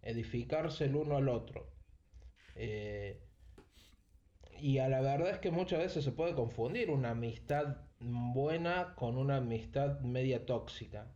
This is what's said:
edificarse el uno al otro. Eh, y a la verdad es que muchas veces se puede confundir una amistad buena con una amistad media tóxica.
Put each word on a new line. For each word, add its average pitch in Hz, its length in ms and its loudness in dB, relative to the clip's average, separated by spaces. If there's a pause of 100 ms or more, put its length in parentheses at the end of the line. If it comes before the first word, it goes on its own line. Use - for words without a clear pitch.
edificarse 127 840 -2
el 135 100 2
uno 147 220 2
al 139 120 6
otro. - 400 -2 (840)
Eh, 104 640 -4 (1400)
y 139 200 2
a 131 100 4
la 131 120 4
verdad 139 300 2
es 190 80 -4
que 185 120 0
muchas 175 280 2
veces 165 240 0
se 135 80 2
puede 165 220 0
confundir 131 560 0
una 131 220 2
amistad 139 680 0 (220)
buena 143 960 0
con 120 220 0
una 139 200 4
amistad 135 640 0
media 127 440 2
tóxica. 110 720 -4